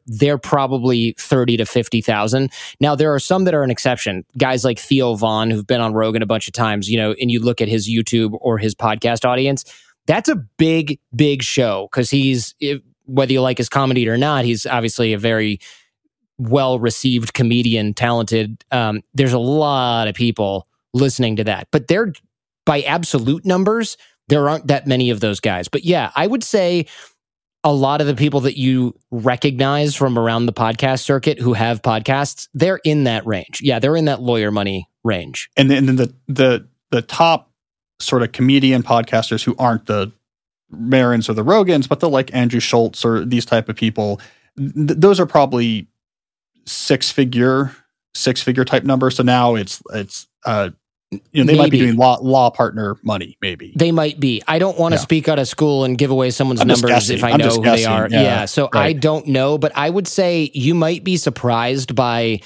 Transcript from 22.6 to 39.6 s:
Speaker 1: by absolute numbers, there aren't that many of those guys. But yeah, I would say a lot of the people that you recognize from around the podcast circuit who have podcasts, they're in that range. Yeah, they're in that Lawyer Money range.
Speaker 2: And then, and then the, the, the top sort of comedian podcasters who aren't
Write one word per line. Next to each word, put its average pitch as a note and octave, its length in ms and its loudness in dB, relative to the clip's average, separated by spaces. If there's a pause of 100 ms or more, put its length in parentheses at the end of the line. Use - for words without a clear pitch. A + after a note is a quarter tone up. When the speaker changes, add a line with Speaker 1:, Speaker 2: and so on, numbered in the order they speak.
Speaker 1:
by D3 160 2
absolute D3+ 640 -2
numbers, G3 500 0 (320)
there C#3+ 180 4
aren't D3+ 200 -2
that C#3+ 200 0
many B2+ 220 2
of A2+ 120 -2
those G#2 200 -2
guys. F2+ 280 -2
But - 180 -6
yeah, E3 280 0
I D#3 120 0
would A3+ 180 -2
say F3 400 0 (800)
a D3 80 4
lot C#3+ 300 2
of D3 40 0
the C#3+ 80 0
people C#3 260 0
that C3 180 -2
you B2+ 360 0 (160)
recognize C3+ 840 0
from B2+ 220 0
around A#2 260 0
the A#2+ 80 0
podcast A#2+ 480 -2
circuit C#3 380 0
who B2 160 0
have A2+ 260 -2
podcasts, C3 720 -2
they're E3+ 300 0
in D3+ 200 2
that A2+ 220 -2
range. F#2+ 360 -6
Yeah, B2+ 160 0
they're C#3 180 2
in D#3+ 80 0
that C#3+ 160 -2
Lawyer A#2 300 0
Money G2 360 -4 (160)
range. F#2+ 540 -6
Speaker 2:
And C3+ 140 4
then, C#3 80 4
and C3+ 100 2
then C3 80 2
the, A#2+ 180 -2 (140)
the, B2+ 400 2 (220)
the A#2+ 100 0
top E3 500 0 (500)
sort B2+ 220 0
of A2 100 -4
comedian C3 500 2
podcasters A2+ 600 0
who A#2+ 160 -2
aren't A#2+ 280 0